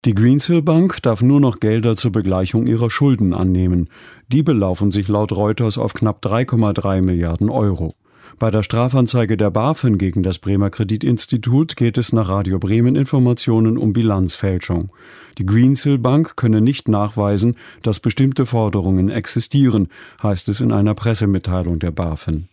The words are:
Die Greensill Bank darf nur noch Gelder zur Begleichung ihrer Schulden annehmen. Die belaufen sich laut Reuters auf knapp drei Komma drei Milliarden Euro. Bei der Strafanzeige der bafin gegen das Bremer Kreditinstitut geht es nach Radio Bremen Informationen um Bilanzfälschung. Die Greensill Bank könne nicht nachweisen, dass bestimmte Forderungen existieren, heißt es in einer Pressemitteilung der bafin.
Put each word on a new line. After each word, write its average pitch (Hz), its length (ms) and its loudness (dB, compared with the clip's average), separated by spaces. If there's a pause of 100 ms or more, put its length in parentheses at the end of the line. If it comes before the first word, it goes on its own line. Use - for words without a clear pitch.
Die 113 80 2
Greensill 139 480 2
Bank 165 400 2
darf 113 200 0
nur 139 180 4
noch 127 220 2
Gelder 110 340 2
zur 117 160 -2
Begleichung 95 560 0
ihrer 113 240 0
Schulden 107 420 2
annehmen. 90 540 0 (400)
Die 147 160 0
belaufen 101 480 0
sich 95 160 -2
laut 104 240 -2
Reuters 104 460 -2
auf 113 160 -4
knapp 107 280 -2
drei 113 220 -2
Komma 110 300 0
drei 95 280 0
Milliarden 87 480 0
Euro. 101 440 -2 (440)
Bei 113 140 0
der 104 120 0
Strafanzeige 120 760 0
der 104 120 2
bafin 113 480 0
gegen 92 240 -2
das 90 180 -2
Bremer 98 320 0
Kreditinstitut 120 1040 -2
geht 117 200 0
es 120 140 -2
nach 110 160 0
Radio 95 320 -2
Bremen 117 380 2
Informationen 123 800 2
um 110 160 0
Bilanzfälschung. 95 1000 -2 (460)
Die 92 80 -4
Greensill 131 540 2
Bank 139 360 0
könne 110 240 2
nicht 123 300 0
nachweisen, 104 680 0 (260)
dass 107 200 -2
bestimmte 135 440 0
Forderungen 95 600 0
existieren, 110 800 0 (340)
heißt 104 280 -2
es 104 100 -4
in 117 140 0
einer 104 220 2
Pressemitteilung 92 840 -2
der 87 120 -4
bafin. 80 600 -6